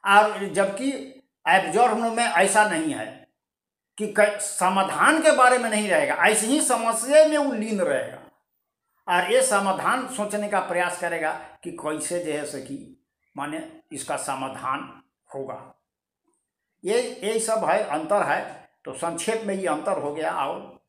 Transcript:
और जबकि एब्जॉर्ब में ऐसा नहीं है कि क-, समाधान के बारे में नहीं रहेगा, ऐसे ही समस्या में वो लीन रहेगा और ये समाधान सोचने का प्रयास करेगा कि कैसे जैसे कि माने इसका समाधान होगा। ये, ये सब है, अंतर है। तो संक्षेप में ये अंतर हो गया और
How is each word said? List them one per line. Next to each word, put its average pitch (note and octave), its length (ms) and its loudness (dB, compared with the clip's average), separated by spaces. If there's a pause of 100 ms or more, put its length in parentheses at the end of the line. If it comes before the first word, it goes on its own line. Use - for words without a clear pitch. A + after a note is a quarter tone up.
और G3+ 420 4
जबकि G3 400 0 (580)
एब्जॉर्ब G3 500 4
में A3+ 260 -2
ऐसा G3+ 420 4
नहीं D#3+ 280 -2
है A2 260 -10 (800)
कि G#3 220 -6
क-, G#3 200 4
समाधान G3 840 2
के D#4 100 6
बारे B3+ 260 6
में A#3 120 -2
नहीं G#3 200 -2
रहेगा, D3 260 2
ऐसे G#3+ 300 2
ही C#4 160 2
समस्या A#3+ 680 4
में D4+ 100 2
वो C4+ 160 0
लीन G#3+ 280 -2
रहेगा C#3 360 -2 (1000)
और F#3 160 2
ये C4 100 6
समाधान G3+ 680 0
सोचने G#3 420 -6
का G3 100 0
प्रयास F3 400 -2
करेगा E3 320 -4 (320)
कि - 80 -10
कैसे D#3 520 -6
जैसे D3 380 -6
कि - 440 -16 (320)
माने D3+ 420 -10 (120)
इसका C#3+ 260 -6
समाधान C3+ 880 -8 (320)
होगा। - 380 -12 (1120)
ये, A3+ 380 -2
ये A3 160 -2
सब A3 300 -2
है, G3+ 140 -4
अंतर F#3 400 -2
है। - 460 -6 (160)
तो - 80 -12
संक्षेप F3 520 -6
में G3 100 -4
ये F#3+ 120 -6
अंतर D#3 300 -2
हो C#3+ 160 -6
गया D#3+ 180 -4
और C#3 580 -8